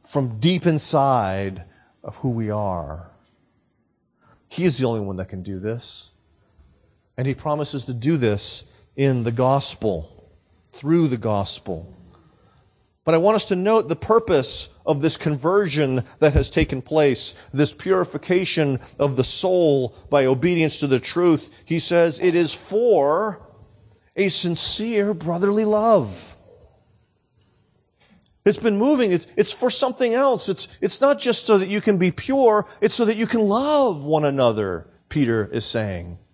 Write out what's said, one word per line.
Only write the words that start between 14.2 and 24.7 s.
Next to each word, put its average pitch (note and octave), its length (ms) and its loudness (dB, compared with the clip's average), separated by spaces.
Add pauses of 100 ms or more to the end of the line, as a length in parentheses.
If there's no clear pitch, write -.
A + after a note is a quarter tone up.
of D3 160 0
this D#3+ 140 0
conversion D3+ 880 0 (160)
that D3 140 4
has D3+ 160 2
taken D3 300 -2
place, D3 540 0 (180)
this C#3 200 0
purification F3 1040 -2 (200)
of C#3 180 0
the B2 80 0
soul D#3 680 2 (140)
by C#3+ 160 4
obedience D#3 540 2
to D3 80 -2
the C3 140 2
truth. - 640 -2
He E3 140 -4
says E3+ 420 2
it F3 140 2
is E3+ 200 0
for G3 920 0 (720)
a F#3+ 120 2
sincere G3+ 840 0